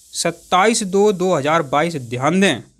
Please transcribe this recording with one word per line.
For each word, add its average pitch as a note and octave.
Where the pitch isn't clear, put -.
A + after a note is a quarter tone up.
सत्ताईस G3
दो G3+
दो F3+
हज़ार D#3
बाईस।" D3
ध्यान B2+
दें, D#3